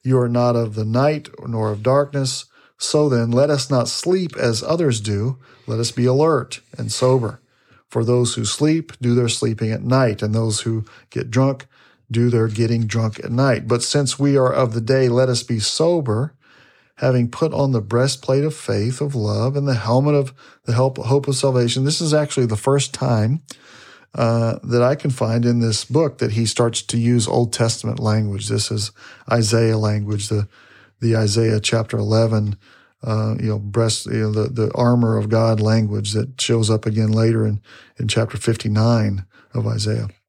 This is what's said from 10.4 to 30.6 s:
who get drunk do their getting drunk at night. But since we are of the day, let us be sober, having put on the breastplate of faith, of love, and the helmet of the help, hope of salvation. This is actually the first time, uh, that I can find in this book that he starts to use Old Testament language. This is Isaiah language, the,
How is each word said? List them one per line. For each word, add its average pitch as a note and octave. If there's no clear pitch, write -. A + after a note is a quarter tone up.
who A2+
get A#2+
drunk C3
do A#2
their A2+
getting A2+
drunk A2
at -
night. B2
But A#2+
since C#3+
we C#3
are B2+
of B2
the A#2
day, C3
let B2+
us A#2+
be A2+
sober, D3+
having B2+
put D#3
on C#3
the A2+
breastplate C3
of D3+
faith, A2
of C#3+
love, A2
and C#3
the C3
helmet B2+
of C3+
the B2
help, C3
hope C#3
of C3+
salvation. B2+
This D3+
is D3+
actually C#3+
the G#2+
first C3+
time, B2
uh, A#2
that A#2+
I C3
can D3
find A#2
in A#2+
this A2+
book B2+
that A2
he A2+
starts A#2
to -
use A#2
Old A#2
Testament A2+
language. G#2
This G#2
is G#2+
Isaiah A2+
language, G#2
the, G#2